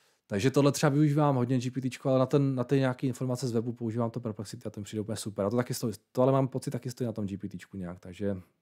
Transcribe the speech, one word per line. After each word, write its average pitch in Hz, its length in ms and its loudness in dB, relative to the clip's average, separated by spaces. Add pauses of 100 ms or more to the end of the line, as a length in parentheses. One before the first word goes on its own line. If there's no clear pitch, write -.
(280)
takže 107 240 2
tohle 139 200 6
třeba 151 180 2
využívám 147 460 4
hodně 123 240 2
G 123 120 -2
P 131 100 -6
T 131 80 -2
čko, - 200 -4
ale 131 100 6
na 131 60 4
ten, 135 300 2
na 123 80 0
ty 139 120 2
nějaké 131 320 2
informace 127 400 -4
z 117 40 -2
webu 117 220 0
používám 117 380 -2
to - 80 -8
Perplexity 110 460 -8
a 107 40 -8
ten 107 140 -10
přijde 107 180 -6
úplně 104 160 -6
super. 98 280 -4
A 101 40 2
to 117 60 0
taky 123 180 0
stojí, 117 200 -4 (180)
to 127 100 0
ale 131 100 6
mám 135 160 4
pocit, 131 240 -6
taky 131 200 -6
stojí 127 140 -4
na 110 80 -2
tom 104 140 -4
G 98 100 -6
P 95 120 -8
T 92 80 -10
čku - 200 -14
nějak, 87 220 -8
takže, 98 380 -4 (240)